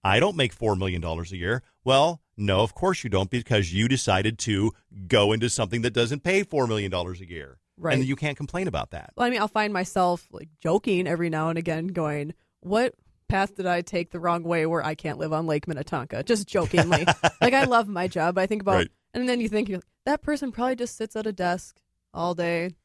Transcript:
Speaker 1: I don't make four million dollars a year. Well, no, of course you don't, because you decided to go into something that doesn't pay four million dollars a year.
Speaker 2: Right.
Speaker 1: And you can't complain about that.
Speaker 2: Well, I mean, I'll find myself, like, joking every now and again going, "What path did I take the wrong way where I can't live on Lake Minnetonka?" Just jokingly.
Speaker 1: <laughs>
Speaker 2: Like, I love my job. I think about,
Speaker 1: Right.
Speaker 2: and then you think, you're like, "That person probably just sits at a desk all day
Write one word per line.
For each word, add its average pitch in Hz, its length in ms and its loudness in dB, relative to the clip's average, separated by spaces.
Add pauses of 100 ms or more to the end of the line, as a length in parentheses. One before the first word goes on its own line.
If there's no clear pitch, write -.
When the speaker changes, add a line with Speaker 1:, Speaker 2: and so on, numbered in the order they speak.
Speaker 1:
I 98 160 4
don't 180 180 2
make 131 160 0
four 107 220 0
million 92 260 -2
dollars 82 320 -6
a 95 40 -10
year. 98 260 -2 (220)
Well, 147 360 4 (160)
no, 101 260 2
of 95 120 0
course 185 300 0
you 104 60 -6
don't, 95 200 0
because 104 420 0
you 104 160 2
decided 110 520 2
to 107 320 0 (340)
go 104 260 6
into 113 160 0
something 113 340 -2
that 113 100 0
doesn't 120 320 0
pay 190 200 2
four 135 220 0
million 104 240 -2
dollars 90 300 -4
a 92 80 -20
year. 73 300 -14 (180)
Speaker 2:
Right. 160 180 -2
Speaker 1:
And 131 100 2
you 135 120 -2
can't 147 200 -6
complain 175 300 -6
about 76 240 -6
that. - 260 -14
Speaker 2:
Well, 240 100 0
I 240 40 2
mean, 233 100 -2
I'll 214 60 0
find 208 260 -2
myself, 185 600 0
like, - 160 -16 (120)
joking 185 460 2
every 170 240 -2
now 160 200 0
and 165 80 -2
again 165 300 -4
going, 151 460 -4 (260)
"What 214 340 0 (340)
path 196 260 0
did 185 120 -4
I 175 160 2
take 175 280 -4
the 180 80 -10
wrong 170 240 0
way 165 240 0
where 165 180 0
I 156 120 -4
can't 147 220 -6
live 156 140 -2
on 160 140 0
Lake 151 220 -2
Minnetonka?" 135 560 -6
Just 214 240 0
jokingly. 170 580 4
Speaker 1:
<laughs> - 340 2
Speaker 2:
Like, 247 140 4
I 277 100 4
love 233 220 4
my 185 220 -4
job. 180 280 0
I 190 100 2
think 214 160 -2
about, 190 120 2
Speaker 1:
Right. 180 160 2 (240)
Speaker 2:
and 247 140 -2
then 247 120 0
you 220 80 0
think, 208 200 -2
you're 190 100 -6
like, - 80 -14 (180)
"That 294 180 0
person 285 280 -2
probably 254 240 -2
just 240 220 -6
sits - 180 -8
at 220 140 -4
a 214 40 -4
desk 180 480 -4 (320)
all 175 220 -2
day 170 400 -2 (100)